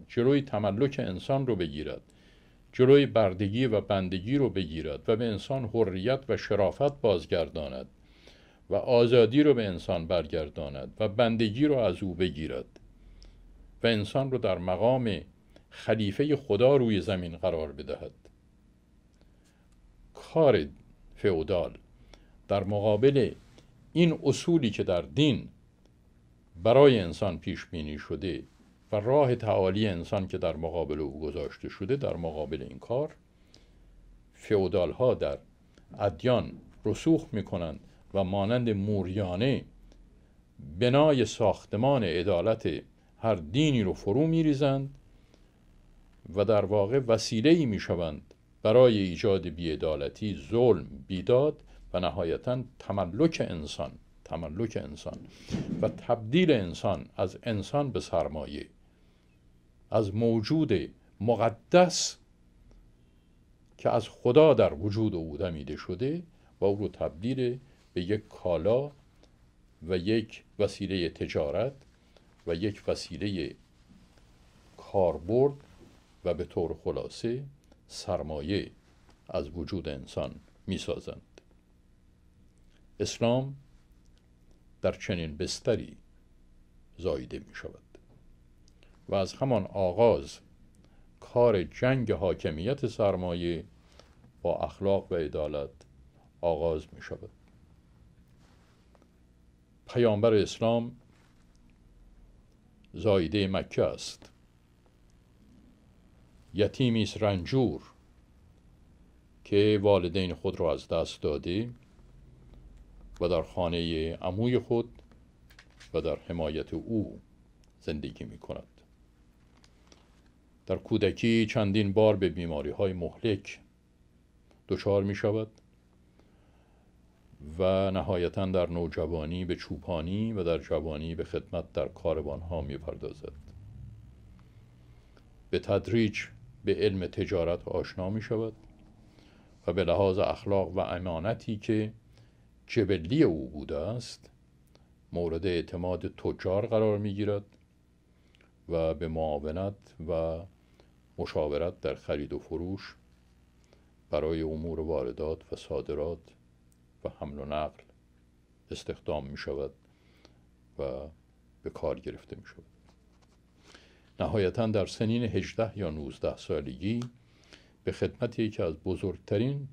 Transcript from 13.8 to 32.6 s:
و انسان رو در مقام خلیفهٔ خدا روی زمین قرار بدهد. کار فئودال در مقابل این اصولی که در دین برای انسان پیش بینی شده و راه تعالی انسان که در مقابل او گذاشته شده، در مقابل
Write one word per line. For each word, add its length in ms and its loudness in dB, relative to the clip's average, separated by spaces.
و 40 4
انسان 440 2
رو 60 0
در 200 0
مقام 640 0
خلیفهٔ 680 0
خدا 400 4
روی 260 4
زمین 360 -4
قرار 340 -2
بدهد. 400 -10
کار 520 4
فئودال 640 0
در 160 2
مقابل 680 2
این 300 4
اصولی 460 2
که 140 -2
در 180 0
دین 460 0
برای 360 8
انسان 400 -2
پیش 260 -8
بینی 320 -8
شده 460 -6
و 40 -2
راه 400 4
تعالی 520 2
انسان 400 -2
که 100 -6
در 180 -2
مقابل 440 -4
او 200 -6
گذاشته 500 -8
شده، 260 -4
در 200 -4
مقابل 460 -6